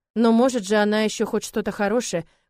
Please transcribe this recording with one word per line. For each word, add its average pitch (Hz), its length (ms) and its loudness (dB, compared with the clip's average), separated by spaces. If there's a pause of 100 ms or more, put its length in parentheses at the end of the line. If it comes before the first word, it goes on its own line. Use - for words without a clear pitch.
(140)
Но 226 180 4
может 240 320 2
же 202 120 0
она 208 260 2
ещё 214 240 -2
хоть - 180 -4
что-то 214 260 -6
хорошее, 202 560 -4 (240)